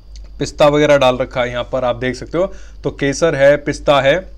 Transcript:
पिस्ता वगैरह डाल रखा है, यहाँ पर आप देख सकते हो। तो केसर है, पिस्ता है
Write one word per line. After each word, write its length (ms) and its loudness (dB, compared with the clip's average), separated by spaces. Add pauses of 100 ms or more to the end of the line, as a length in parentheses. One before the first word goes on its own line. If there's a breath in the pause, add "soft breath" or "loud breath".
(400)
पिस्ता 280 0
वगैरह 300 4
डाल 200 2
रखा 240 -4
है, 80 -2
यहाँ 220 -6
पर 140 -2
आप 100 0
देख 200 -4
सकते 220 -8
हो। 80 0 (380 loud breath)
तो 100 -4
केसर 420 -2
है, 220 6
पिस्ता 440 0
है 140 2 (220)